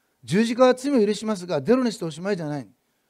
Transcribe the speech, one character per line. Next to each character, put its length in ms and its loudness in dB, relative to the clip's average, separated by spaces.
十 220 2
字 100 -2
架 100 4
は 100 6
罪 180 -4
を 140 4
許 80 0
し 100 -8
ま 120 -4
す 100 -12
が、 160 -2
ゼ 120 2
ロ 80 2
に 100 -2
し 60 -14
て 60 -8
お 60 -6
し 100 -14
ま 120 -4
い 40 0
じ 60 -8
ゃ 40 -8
な 140 -6
い。 80 -16